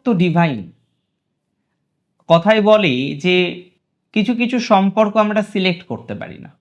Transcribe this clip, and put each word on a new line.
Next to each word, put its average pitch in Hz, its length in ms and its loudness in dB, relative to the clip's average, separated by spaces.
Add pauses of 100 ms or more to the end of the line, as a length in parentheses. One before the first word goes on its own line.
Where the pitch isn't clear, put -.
তো 240 100 0
ডিভাইন। 160 580 0 (1600)
কথায় 202 340 4
বলে 156 540 2
যে 180 480 0 (480)
কিছু 214 220 0
কিছু 240 240 -2
সম্পর্ক 208 580 0
আমরা 208 260 0
সিলেক্ট 185 440 -4
করতে - 280 -12
পারি - 240 -14
না। - 220 -20